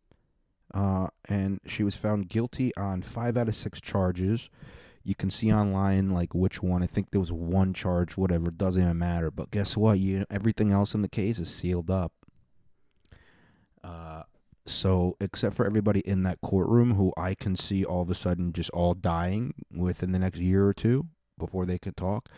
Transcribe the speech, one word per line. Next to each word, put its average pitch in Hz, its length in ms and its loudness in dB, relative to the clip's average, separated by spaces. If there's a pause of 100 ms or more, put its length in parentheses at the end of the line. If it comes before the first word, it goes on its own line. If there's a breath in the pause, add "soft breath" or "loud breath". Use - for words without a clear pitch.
(720)
Uh, 95 340 0 (220)
and 98 380 0
she - 160 -4
was 101 120 0
found 104 340 -2
guilty 123 460 -2
on 95 280 -4
five 117 340 -2
out 120 100 2
of 107 80 -2
six - 240 -8
charges. 92 720 0 (540 loud breath)
You 98 120 -2
can 98 140 -2
see 107 240 2
online, 98 560 2
like, 87 240 0
which 92 300 0
one. 90 180 2
I 90 60 0
think - 240 -4
there 101 100 2
was 87 100 -2
one 87 420 2
charge, 87 440 0
whatever. 90 300 2
It 82 100 -6
doesn't 92 240 2
even 85 160 4
matter. 85 320 0
But - 220 -10
guess 101 260 -2
what? 107 220 4
You, 95 320 0
everything 104 400 2
else 101 240 2
in 104 80 0
the 95 40 -2
case 110 320 -2
is 80 140 -6
sealed 87 360 -4
up. 92 220 0 (1700 soft breath)
Uh, 82 400 -14 (420)
so, 90 560 2
except 104 340 -2
for 107 100 2
everybody 101 360 2
in 95 220 0
that 92 180 -2
courtroom 117 540 4
who 95 200 2
I 90 200 -2
can 92 200 -4
see 95 300 -2
all 90 160 -2
of 87 80 -2
a 90 60 0
sudden 87 360 -2
just 82 200 -4
all 87 220 2
dying 90 600 -2 (180)
within 90 400 -2
the 92 80 2
next 92 200 -2
year 95 280 4
or 101 60 4
two 127 340 0 (300)
before 92 280 -4
they 90 140 -2
can 95 140 -10
talk. 101 340 -6 (100)